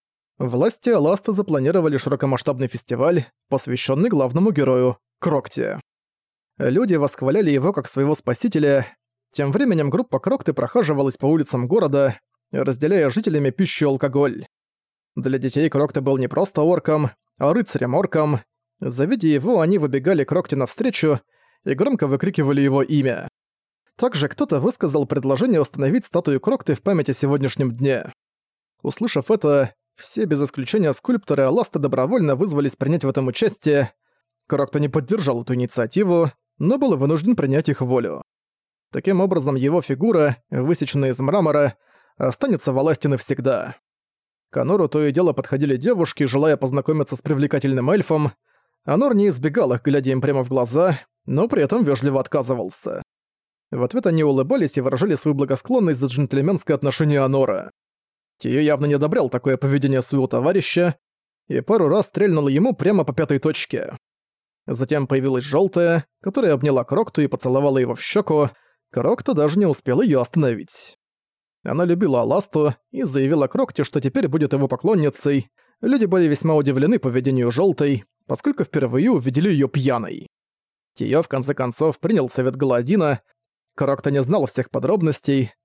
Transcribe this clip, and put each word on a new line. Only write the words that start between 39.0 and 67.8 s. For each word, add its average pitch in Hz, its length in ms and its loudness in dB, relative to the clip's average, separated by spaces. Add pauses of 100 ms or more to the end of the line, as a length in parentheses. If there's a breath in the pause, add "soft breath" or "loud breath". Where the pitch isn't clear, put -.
образом, 165 360 0
его 143 260 0
фигура, 147 560 0 (120)
высеченная 135 600 -2
из 123 100 -4
мрамора, 147 560 0 (420 soft breath)
останется 151 540 -2
в 127 80 0
Аласте 151 300 0
навсегда. 131 640 -2 (760)
К - 100 -8
Анору 165 260 2
то 151 180 0
и 143 60 2
дело 160 220 2
подходили 139 420 -2
девушки, 165 480 0
желая 139 320 2
познакомиться 139 600 -2
с - 40 -18
привлекательным 135 680 0
эльфом. 160 420 0 (540)
Анор 226 300 2
не 202 120 4
избегал 147 460 0
их, 123 100 -4
глядя 139 280 2
им 131 100 0
прямо 135 240 0
в 123 40 -8
глаза, 135 520 0 (240)
но 170 240 0
при 202 120 2
этом 208 220 0
вежливо 135 380 0
отказывался. 123 840 -4 (640)
В 123 140 -4
ответ 220 240 -2
они 160 160 2
улыбались 147 540 0
и 135 40 0
выражали 135 340 0
свою 147 200 0
благосклонность 143 640 0
за 135 80 0
джентльменское 139 720 -2
отношение 143 420 0
Анора. 131 500 0 (720)
Тиё 123 220 0
явно 147 240 2
не 147 80 2
одобрял 151 360 0
такое 127 280 0
поведение 135 440 0
своего 131 240 0
товарища 175 680 0 (520)
и 127 140 -4
пару 190 280 2
раз 196 160 2
стрельнул 165 420 0
ему 170 260 2
прямо 185 300 2
по 127 100 -4
пятой 143 260 0
точке. - 580 -4 (680)
Затем 131 420 -2
появилась 131 360 0
жёлтая, 170 640 2 (160)
которая 196 320 0
обняла 131 300 2
Крокту 185 380 -2
и 143 60 2
поцеловала 135 520 0
его 120 160 0